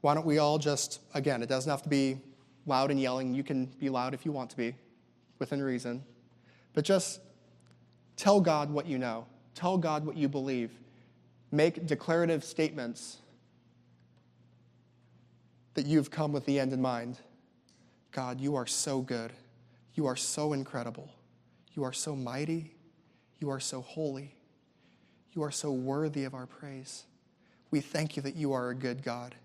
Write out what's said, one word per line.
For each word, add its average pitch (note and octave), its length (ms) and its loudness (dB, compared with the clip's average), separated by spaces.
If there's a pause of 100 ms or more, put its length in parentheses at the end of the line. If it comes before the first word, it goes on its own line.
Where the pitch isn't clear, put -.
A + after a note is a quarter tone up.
why D3 100 6
don't D#3+ 140 2
we D3 100 6
all D3+ 220 6
just, C#3+ 420 0 (140)
again, C#3 280 0
it A#2+ 60 -6
doesn't C3 220 0
have C#3 140 0
to - 40 -4
be C3+ 320 4 (460)
loud C#3 240 4
and C#3 100 4
yelling. C3 320 0
You C3+ 100 0
can C3+ 220 0
be C3 240 -6
loud B2+ 240 0
if C3+ 140 -6
you D#3+ 40 0
want C3 200 -6
to - 80 -12
be, A#2+ 160 0 (640)
within C#3 240 -2
reason. B2+ 420 -2 (720)
But D3+ 100 2
just - 380 2 (920)
tell G3+ 260 6
God D3+ 280 4
what D3 140 0
you C#3+ 140 -2
know. A#2 280 -2 (280)
Tell F#3 240 0
God D3+ 260 0
what D#3 140 -6
you C#3+ 100 2
believe. C3+ 420 -2 (800)
Make E3 360 4
declarative E3 580 2
statements D3+ 720 -2 (2500)
that - 140 0
you've D3+ 240 4
come D3+ 200 -2
with C#3+ 140 -2
the C#3 160 2
end C3 140 0
in C3 80 0
mind. B2 340 -2 (960)
God, B2+ 300 -4
you C#3+ 160 0
are B2 100 -2
so C3+ 340 -2
good. A#2+ 320 -4 (640)
You D3+ 120 0
are B2+ 100 0
so D3+ 380 -2
incredible. C3 560 -6 (640)
You D3 100 -2
are B2+ 80 -4
so D3 240 -4
mighty. D3+ 580 -4 (640)
You C#3+ 120 -2
are C3+ 100 -2
so C3 220 -6
holy. C#3 520 -6 (1000)
You D#3+ 80 -2
are D3 80 -2
so D3 200 -4
worthy C#3 540 0
of C3 80 -6
our B2+ 140 -10
praise. C3+ 580 -14 (640)
We D3 100 2
thank D3+ 360 -2
you C#3+ 60 -4
that C#3 120 -6
you D3 200 0
are B2 160 0
a B2+ 40 -4
good B2+ 280 -4
God. B2 320 -8 (100)